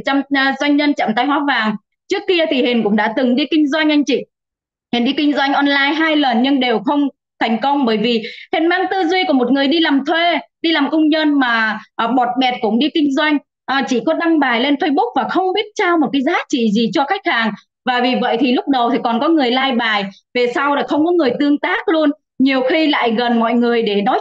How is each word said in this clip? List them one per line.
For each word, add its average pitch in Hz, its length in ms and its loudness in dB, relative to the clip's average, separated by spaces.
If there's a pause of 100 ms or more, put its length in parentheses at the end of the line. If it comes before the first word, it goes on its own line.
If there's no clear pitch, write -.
chăm, 277 240 0
à, 269 300 0
doanh 285 180 2
nhân 294 160 2
chạm - 220 -2
tay 240 100 0
hóa 285 220 0
vàng. 220 280 -2 (360)
Trước 403 160 -2
kia 339 220 2
thì 277 120 0
Hiền 240 220 0
cũng 202 120 0
đã 226 200 0
từng 254 200 0
đi 294 160 0
kinh 302 160 2
doanh 302 240 0
anh 294 140 2
chị. 262 180 -2 (720)
Hiền 240 120 0
đi 277 80 0
kinh 294 200 0
doanh 285 200 0
online 277 440 0
hai 320 180 0
lần 254 260 2
nhưng 269 180 2
đều 247 200 0
không 285 280 0 (320)
thành 226 220 0
công 285 240 0
bởi 220 120 2
vì 226 260 0 (300)
Hiền 330 140 0
mang 359 240 0
tư 381 120 0
duy 370 240 0
của 311 60 2
một 247 180 2
người 277 160 2
đi 320 120 2
làm 302 260 2
thuê, 330 320 0 (240)
đi 330 100 0
làm 294 180 0
công 311 200 2
nhân 302 300 2
mà, 226 400 0 (160)
à, 233 120 -2
bọt 247 200 2 (120)
bẹt 254 220 2
cũng 220 180 0
đi 294 140 2
kinh 294 180 2
doanh. 302 260 0 (280)
À, 269 220 -2
chỉ 240 180 0
có 320 80 2
đăng 330 260 0
bài 240 220 0
lên 285 140 0
Facebook 359 400 0
và 233 140 0
không 339 160 0 (100)
biết 427 100 -2 (100)
trao 349 220 0
một 285 160 2
cái 277 80 0
giá 330 160 0 (120)
trị 233 260 0
gì 233 180 0
cho 320 100 2
khách 392 220 -4
hàng. 233 260 0 (340)
Và 247 160 0
vì 254 200 0
vậy 240 180 0
thì 247 120 2
lúc 285 160 0
đầu 247 220 0
thì 269 140 0
còn 226 160 -2
có 302 100 0
người 302 200 2
like 262 280 0
bài, 214 280 -2 (280)
về 247 220 2
sau 277 200 0
là 262 120 -2
không 302 180 0
có 349 60 0
người 320 280 2
tương 285 200 0
tác 370 300 -4
luôn. 311 200 2 (300)
Nhiều 269 300 2
khi 320 180 2
lại 262 240 0
gần 233 280 0
mọi 226 140 0
người 240 280 2
để 202 200 0
nói 262 200 0